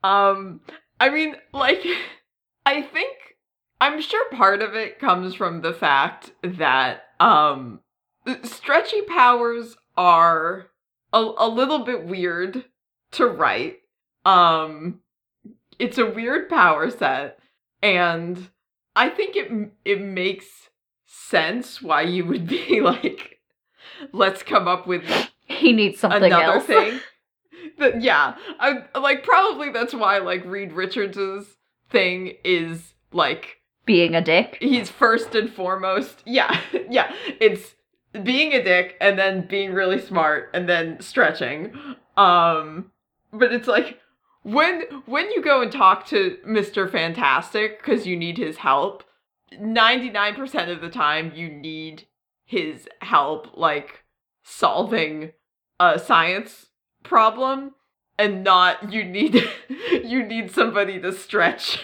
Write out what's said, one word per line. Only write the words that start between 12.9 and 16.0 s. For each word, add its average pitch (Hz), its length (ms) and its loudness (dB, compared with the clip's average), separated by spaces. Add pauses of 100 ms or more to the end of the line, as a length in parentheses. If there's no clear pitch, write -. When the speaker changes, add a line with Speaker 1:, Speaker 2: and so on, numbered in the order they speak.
Speaker 1:
to 247 160 2
write. 151 500 -2 (480)
Um, 165 760 2 (760)
it's 240 200 -4
a 240 120 4